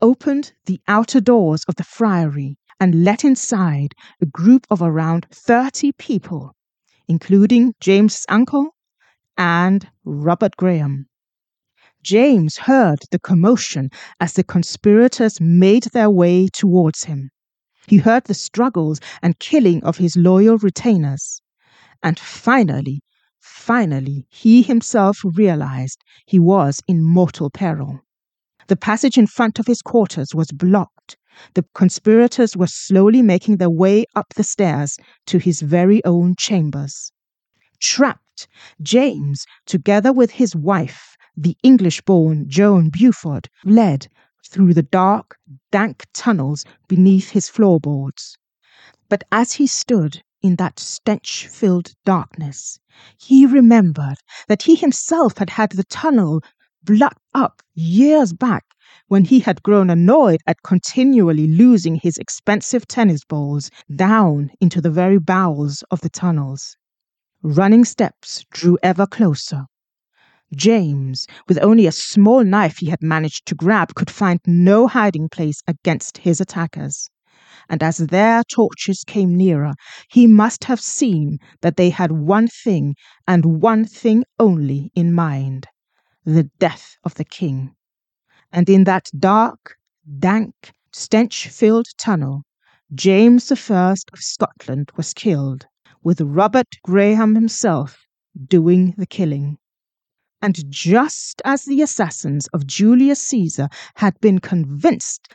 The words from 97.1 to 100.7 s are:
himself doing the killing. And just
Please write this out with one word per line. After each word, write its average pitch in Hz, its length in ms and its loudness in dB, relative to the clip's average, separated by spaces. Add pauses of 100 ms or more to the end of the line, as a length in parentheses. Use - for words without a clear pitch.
himself 208 720 -4 (420)
doing 180 480 2
the 190 120 -8
killing. 143 500 -6 (840)
And 165 280 -6
just 214 760 -4